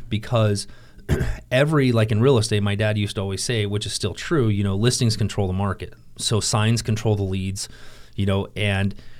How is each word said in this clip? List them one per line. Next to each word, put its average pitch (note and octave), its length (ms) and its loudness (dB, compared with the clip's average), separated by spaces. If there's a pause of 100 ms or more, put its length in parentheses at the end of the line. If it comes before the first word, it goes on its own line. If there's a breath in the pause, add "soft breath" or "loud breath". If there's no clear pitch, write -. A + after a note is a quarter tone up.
because G#2 580 0 (420 loud breath)
<clears throat> - 420 -2
every, C#3 420 4
like, A2 200 2
in G#2 80 2
real B2+ 180 6
estate, G#2+ 240 0
my G2+ 120 0
dad G#2+ 220 0
used G#2 200 -2
to G#2 60 -2
always G2 200 -4
say, A2 240 -2
which G#2 200 -4
is G2+ 60 -6
still F2+ 220 -4
true, C3 340 0
you G#2 140 2
know, G2 140 0
listings A2+ 400 2
control G2+ 300 -2
the F#2 60 -2
market. F#2+ 420 -2 (240)
So G#2+ 220 0
signs A2 420 2
control G#2+ 340 2
the G2+ 60 -2
leads, F#2+ 460 -4 (460 loud breath)
you G2 120 0
know, G2 280 0
and G2 400 0 (240 loud breath)